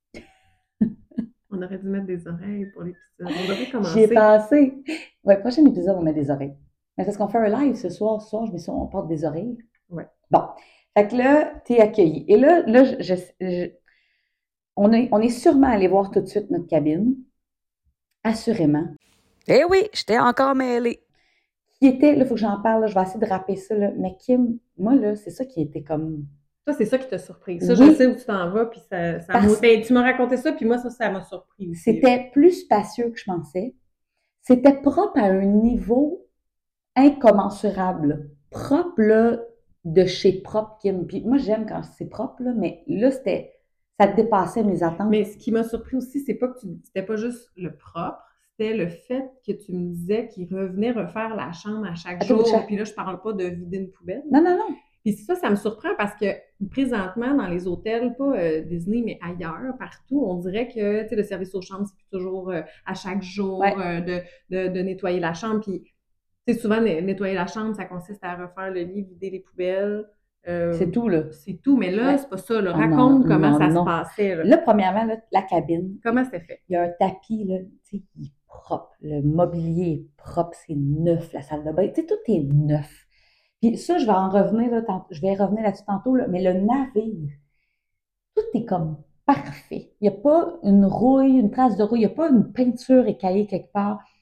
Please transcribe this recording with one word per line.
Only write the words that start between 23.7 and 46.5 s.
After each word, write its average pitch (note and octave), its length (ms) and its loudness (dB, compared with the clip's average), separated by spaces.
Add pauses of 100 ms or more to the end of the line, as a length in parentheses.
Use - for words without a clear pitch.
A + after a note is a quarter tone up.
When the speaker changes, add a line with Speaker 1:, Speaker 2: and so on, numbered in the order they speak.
Speaker 2:
là. G3+ 240 0
Mais F#3 220 -6
Kim, B3 380 2 (200)
moi, G#3+ 180 2
là, G#3 200 2
c'est - 140 -14
ça - 160 -8
qui E3+ 160 -6
était D3+ 200 -6
comme D#3 440 -6 (400)
Speaker 1:
Toi, D4 100 -2
c'est C4 100 0
ça C4 120 0
qui B3+ 100 -6
t'a F#3 100 -6
surpris. - 440 -10
Ça, F3+ 120 2
Speaker 2:
Oui. B3 140 10
Speaker 1:
je D#4 60 10
sais B3+ 140 6
où B3 80 2
tu - 100 -16
t'en F#3 260 -4
vas, A3 140 0
puis - 240 -12
ça, E3+ 320 -4
ça - 100 -8
Speaker 2:
Parce G3+ 160 6
Speaker 1:
m'a, G#3+ 140 4
ben, A3+ 200 6
tu B3 120 0
m'as B3 100 6
raconté B3+ 320 2
ça, C#4 160 -2
puis D4+ 140 -4
moi, A#3 120 2
ça, A#3+ 120 -6
ça A3+ 200 -4
m'a F#3+ 140 -6
surpris F3+ 460 -14
aussi, E3+ 120 -10
Speaker 2:
C'était B3 360 4
Speaker 1:
là. B3 60 -6 (100)
Speaker 2:
plus D#4 180 8
spacieux A#3 600 -2
que A3+ 60 -14
je - 60 -16
pensais. F#3 520 -6 (680)
C'était B3+ 320 6
propre D4 460 0
à A3 80 2
un F#3+ 180 2
niveau A#3 840 0 (680)
incommensurable. G3 1300 2 (200)
Propre, D#4+ 520 -2
là, A3 380 4 (460)
de E3+ 200 4
chez F#3+ 360 0
propre, - 400 -6
Kim. F#3 260 -4
Puis - 160 -8
moi, B3 140 2
j'aime G#3+ 280 -2
quand E3 160 -10 (160)
c'est E3 120 -12
propre, - 340 -10
là, B3+ 120 -4
mais F3 320 -6
là, G#3+ 240 2
c'était, - 420 -6 (460)
ça G3+ 80 6
dépassait G#3 560 0
mes F3 200 0
attentes. E3+ 260 -2
Speaker 1:
Mais G#3+ 160 2
ce - 120 -14
qui - 140 -6
m'a A3+ 120 0
surpris A3+ 340 -8
aussi, B3+ 240 -8
c'est A3 140 -6
pas B3 140 -4
que - 100 -18